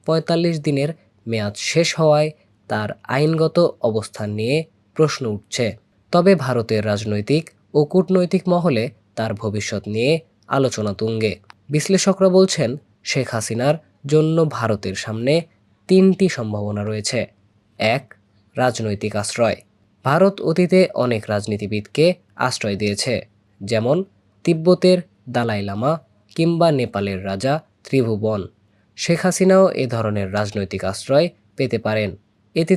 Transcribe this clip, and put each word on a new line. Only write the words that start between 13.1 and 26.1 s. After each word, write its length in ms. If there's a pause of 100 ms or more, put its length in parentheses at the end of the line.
হাসিনার 400 (340)
জন্য 260 (120)
ভারতের 460
সামনে 380 (560)
তিনটি 400
সম্ভাবনা 540
রয়েছে। 360 (600)
এক, 240 (520)
রাজনৈতিক 600
আশ্রয়। 420 (480)
ভারত 300 (140)
অতীতে 300 (160)
অনেক 260 (120)
রাজনীতিবিদকে 720 (420)
আশ্রয় 340
দিয়েছে, 340 (460)
যেমন 360 (480)
তিব্বতের 540 (300)
দালাই 340
লামা 280 (440)